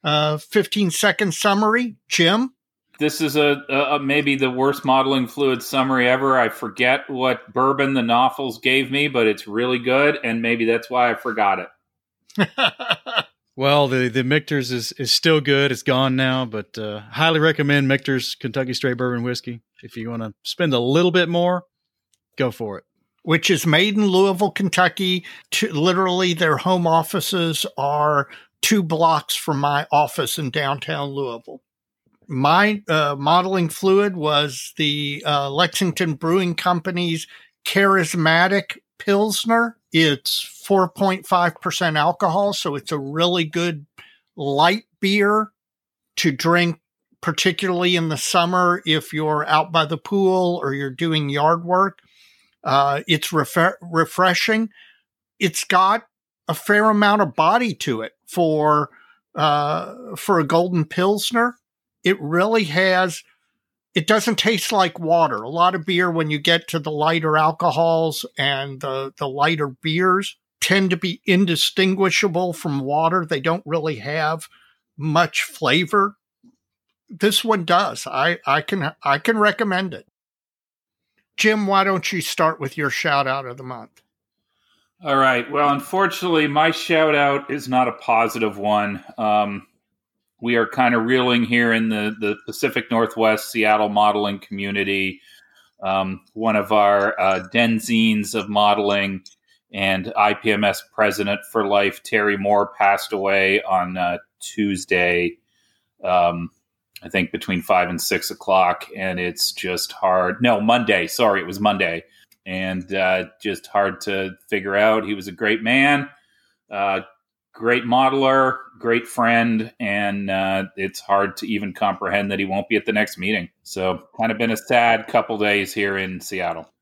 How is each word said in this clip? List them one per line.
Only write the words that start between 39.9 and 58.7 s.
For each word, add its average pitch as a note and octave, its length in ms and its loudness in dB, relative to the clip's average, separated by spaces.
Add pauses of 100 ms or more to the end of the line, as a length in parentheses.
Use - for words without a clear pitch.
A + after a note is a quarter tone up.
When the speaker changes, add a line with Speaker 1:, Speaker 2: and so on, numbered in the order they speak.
Speaker 1:
It's D#3 520 0
four F#3 480 0
point F#3+ 360 -2
five F3 360 0
percent E3 340 -2
alcohol, F3 560 0
so D#3+ 220 -6
it's C#3 180 -8
a D3+ 60 -4
really E3 460 0
good D#3+ 420 -4 (500)
light D#3 460 2 (180)
beer G#3 500 2 (640)
to E3 140 2
drink, E3+ 480 0 (440)
particularly F3+ 760 0
in E3 140 0
the D3 80 -4
summer F3+ 680 2
if D#3 300 -2
you're D3+ 320 -2
out D#3 260 2
by D#3+ 140 2
the D#3 100 -4
pool F#3 640 0
or C#3 120 -2
you're C#3 160 -4
doing D3+ 400 -2
yard D#3+ 340 2
work. F3+ 360 0 (600)
Uh, C#3 460 2
it's D#3 240 0
refer-, E3 480 0
refreshing. F3+ 880 0 (720)
It's F3+ 260 -2
got G3 380 2 (460)
a E3+ 40 -4
fair G#3 380 2
amount G#3 320 2
of C#3+ 120 -2
body G#3 420 2
to A2+ 260 -4
it A2+ 100 -10 (140)
for, D3+ 640 2 (440)